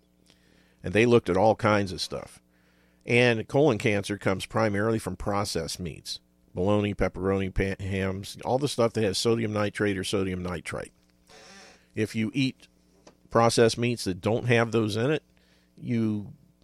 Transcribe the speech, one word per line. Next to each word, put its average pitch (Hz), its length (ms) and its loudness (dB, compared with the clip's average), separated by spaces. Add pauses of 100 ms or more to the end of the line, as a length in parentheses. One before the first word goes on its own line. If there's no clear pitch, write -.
(840)
And 92 100 -4
they 107 120 4
looked 120 240 4
at 87 80 2
all 107 180 4
kinds 104 360 2
of 78 100 -8
stuff. - 400 -12 (640)
And 120 420 2
colon 139 320 4
cancer 104 380 0
comes 95 280 -2
primarily 110 540 0
from 92 160 -8
processed 101 640 -4
meats. - 400 -10 (340)
Bologna, 101 400 0
pepperoni, 95 600 -2
pa-, 98 300 -2
hams, 95 640 -4
all 120 140 0
the 147 80 -2
stuff 117 260 0
that 110 100 0
has 95 140 0
sodium 113 360 0
nitrate 104 440 -2
or 95 60 -4
sodium 95 400 -2
nitrite. - 480 -8 (1040)
If 107 200 -4
you 110 180 -2
eat 131 340 -4 (640)
processed 117 480 4
meats 120 260 -2
that 92 180 -4
don't 117 240 0
have 117 260 2
those 107 240 0
in 120 140 0
it, 156 140 -2 (520)
you 110 580 -2 (300)